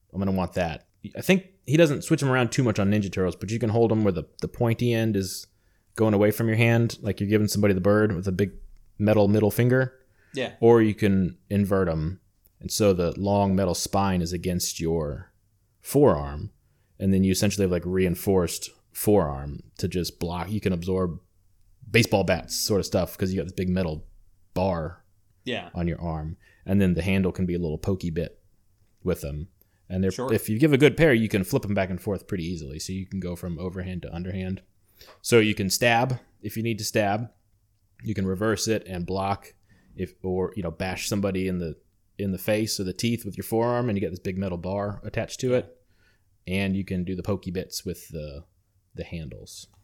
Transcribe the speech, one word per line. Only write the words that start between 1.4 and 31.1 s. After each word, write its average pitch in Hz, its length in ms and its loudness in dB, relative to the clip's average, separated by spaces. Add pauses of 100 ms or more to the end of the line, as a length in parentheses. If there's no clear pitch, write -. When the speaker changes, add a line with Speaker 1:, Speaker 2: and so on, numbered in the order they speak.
Speaker 1:
he 135 120 0
doesn't 156 260 4
switch 156 200 0
'em 135 80 0
around 127 200 2
too 135 140 0
much 110 160 2
on 98 100 2
Ninja 101 200 0
Turtles, 92 260 -2
but 98 140 -10
you 113 100 -2
can 113 100 0
hold 113 220 4
'em 107 100 2
where 101 100 4
the, 87 120 -4 (160)
the - 80 -6
pointy 117 440 0
end 113 240 0
is 95 300 -4 (480)
going 110 200 2
away 104 180 6
from 113 160 -2
your 110 80 2
hand, 117 460 4
like 98 180 -4
you're 101 100 -2
giving 107 180 4
somebody 101 260 4
the 92 60 0
bird 104 340 4
with 90 120 -4
a 95 60 0
big 92 200 0 (460)
metal 104 300 6
middle 104 220 4
finger. 127 440 2 (400)
Speaker 2:
Yeah. 123 260 -6
Speaker 1:
Or 117 220 8
you 107 120 4
can 95 440 2 (100)
invert 98 400 2
'em, 80 320 -2 (400)
and - 100 -10
so 101 220 4
the 87 260 0
long 98 360 2
metal 92 200 2
spine 95 480 0
is 82 100 -4
against 87 480 -4
your 80 520 -4 (480)
forearm, 76 680 2 (480)
and 95 140 2
then 95 120 4
you 92 80 4
essentially 101 320 0
have, 90 80 2
like, 85 120 -2
reinforced 92 840 0 (220)
forearm 71 680 0 (180)
to 92 100 -4
just 85 320 -4
block. 87 300 -4
You 107 100 -4
can 95 120 0
absorb 90 480 -2 (680)
baseball 113 340 4
bats 87 320 -2
sort 101 240 0
of 82 60 -4
stuff 92 320 -2
'cause 92 140 -2
you 95 80 -2
got - 40 -4
this 90 80 -10
big 92 160 -4
metal 87 380 -2 (480)
bar 87 500 -2 (400)
Speaker 2:
Yeah. 101 300 -8
Speaker 1:
on 87 140 -2
your 82 120 -4
arm, 80 360 -6 (280)
and 98 160 2
then 90 140 4
the 82 80 0
handle 95 300 2
can 92 120 -2
be 87 100 -2
a 87 40 -2
little 78 200 -2
pokey 92 320 -2
bit 82 300 -6 (600)
with 87 180 -2
them. 76 280 -10 (420)
And 92 120 -2
they're, 95 100 2
Speaker 2:
Sure. 123 200 -2
Speaker 1:
if 107 160 0
you 110 100 -2
give 151 140 6
a 135 60 4
good 135 180 6
pair, 156 160 6